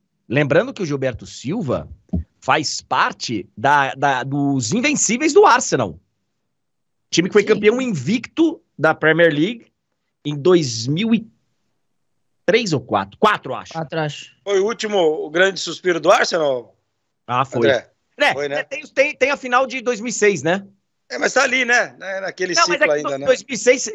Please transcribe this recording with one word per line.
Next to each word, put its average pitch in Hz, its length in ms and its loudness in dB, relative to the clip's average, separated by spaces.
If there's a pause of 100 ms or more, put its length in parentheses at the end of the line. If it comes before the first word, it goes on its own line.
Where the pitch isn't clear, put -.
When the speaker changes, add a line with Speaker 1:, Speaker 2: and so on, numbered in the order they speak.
(280)
Speaker 1:
Lembrando 147 440 2
que 214 100 -8
o 175 40 -4
Gilberto 131 400 -4
Silva 120 600 -6 (520)
faz - 400 -2
parte 131 760 -4
da, 135 380 2
da, 135 280 0
dos 135 500 -2
invencíveis 269 600 0
do 403 120 8
Arsenal. 135 540 2 (1120)
Time 175 180 0
que - 40 -12
foi 208 100 4
Speaker 2:
Sim. 202 60 -2
Speaker 1:
campeão 214 340 2
invicto 240 800 -2 (160)
da 156 160 2
Premier 160 380 4
League 190 340 -2 (580)
em 147 120 -4
dois 139 500 2
mil 190 260 0
e 226 140 0 (1200)
três 208 260 0
ou 135 80 0
quatro? 98 380 -4
Quatro, 180 360 0
acho. 98 180 -12
Speaker 2:
Quatro, 165 260 -8
acho. 151 340 -8 (120)
Speaker 3:
Foi 196 160 2
o 196 40 2
último, 208 340 -4
o 160 300 0
grande 175 300 0
suspiro 170 420 -4
do 156 100 2
Arsenal? 160 680 0 (500)
Speaker 1:
Ah, 123 180 0
foi. 123 240 0
Speaker 3:
André? 123 220 0 (280)
Speaker 1:
É, 285 160 2
Speaker 3:
Foi, 143 140 -4
né? 143 120 -4
Speaker 1:
é, - 20 -4
tem, 302 240 -10
tem, 285 300 0
tem 269 140 0
a 285 60 -2
final 254 300 0
de 254 140 -8
dois 233 200 -2
mil 240 100 -6
e - 20 -6
seis, 202 300 2
né? 185 220 0 (460)
Speaker 3:
É, 247 80 -10
mas 202 140 0
tá 254 100 2
ali, 262 220 0
né? 214 360 0
É, 190 200 -10
naquele 185 340 -6
Speaker 1:
Não, 165 140 2
mas 175 100 -2
Speaker 3:
ciclo 262 140 2
Speaker 1:
é 147 80 0
que 151 60 -6
Speaker 3:
ainda, 277 120 -4
né? 277 80 -8
Speaker 1:
dois 254 160 2
mil 269 120 -10
e 208 40 -4
seis 247 360 2